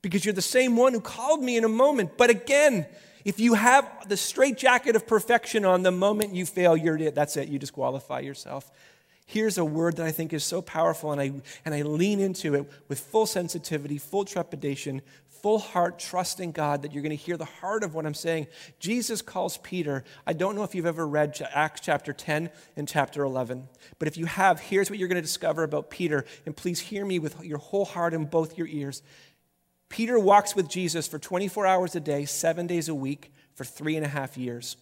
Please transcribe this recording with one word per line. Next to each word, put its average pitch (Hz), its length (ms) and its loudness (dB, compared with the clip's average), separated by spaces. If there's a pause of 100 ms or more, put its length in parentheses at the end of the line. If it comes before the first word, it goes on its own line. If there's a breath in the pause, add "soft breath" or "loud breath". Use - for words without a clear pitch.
because 185 240 -2
you're 208 100 0
the 190 60 -4
same 254 360 4
one 254 160 6
who 233 80 0
called 294 420 0
me 247 140 0
in 226 80 2
a 226 40 4
moment." 226 480 4
But 240 140 6
again, 269 560 4 (380 loud breath)
if 202 160 -2
you 233 140 6
have 247 540 4
the 202 80 0
straitjacket 254 800 4
of 220 140 2
perfection 226 560 2
on, 185 180 6
the 185 80 4
moment 202 420 0
you 180 140 -4
fail, 170 300 4
you're, 160 340 0
that's 147 260 -2
it. 147 120 -4
You 143 100 -6
disqualify 135 640 -6
yourself. 139 500 -12 (560 soft breath)
Here's 214 320 0
a 175 60 2
word 160 320 0
that 165 100 -2
I 160 60 -2
think 160 200 -6
is 151 120 -4
so 180 180 -4
powerful, 160 480 0
and 143 100 -2
I, 139 120 -2 (320 loud breath)
and 156 100 -4
I 147 80 -2
lean 175 380 0
into 180 340 -2
it 143 160 -2 (160 loud breath)
with 139 140 -8
full 220 260 0
sensitivity, 156 720 -6
full 202 260 -4
trepidation, 147 760 -6 (260 soft breath)
full 214 300 0
heart, 175 420 -2
trusting 180 500 -6
God 147 320 -2
that 151 100 -10
you're 143 100 -8
gonna 151 120 -4
hear 170 220 -6
the 160 80 -8
heart 208 400 -6
of 160 100 -8
what 156 120 -4
I'm 151 80 -4
saying. 160 340 -4 (320 loud breath)
Jesus 226 420 -2
calls 185 360 -4
Peter. 147 440 -4 (240 loud breath)
I 160 60 0
don't 185 240 -2
know 208 80 -4
if 180 100 -10
you've 170 120 -2
ever 165 200 -2
read 147 280 0
Ch-, - 80 -10
Acts 147 380 -2
chapter 147 320 -2
ten 156 380 -4 (240 loud breath)
and 147 140 -8
chapter 143 340 -2
eleven, 127 460 -6 (300 loud breath)
but 151 100 -2
if 151 80 -8
you 160 100 -6
have, 180 320 4
here's 196 320 0
what 208 80 -10
you're 185 100 -2
gonna 180 120 0
discover 160 420 -2
about 151 280 -4
Peter, 151 340 -2 (220 loud breath)
and - 100 -10
please 175 240 -4
hear 202 240 -6
me 185 140 -2
with 156 260 -8
your 151 140 -8
whole 196 260 -2
heart 170 300 -2
and 156 160 -4
both 160 260 0
your 170 100 -6
ears. 143 360 -8 (880 soft breath)
Peter 233 280 2
walks 202 380 6
with 185 120 0
Jesus 170 380 -4
for 156 120 -10
twenty-four 190 480 -2
hours 185 280 4
a 175 60 -4
day, 143 240 -2
seven 165 420 -2
days 170 220 -2
a 160 60 -4
week, 139 360 -6 (240 soft breath)
for 135 100 -10
three 156 300 -4
and 156 120 -2
a - 20 -2
half 139 300 -6
years. 120 440 -8